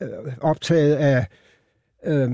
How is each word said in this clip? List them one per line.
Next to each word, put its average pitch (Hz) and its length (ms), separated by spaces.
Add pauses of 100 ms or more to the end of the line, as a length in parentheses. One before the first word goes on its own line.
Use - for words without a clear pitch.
øh, 120 380
optaget 156 540
af, 139 320 (760)
øh, 143 300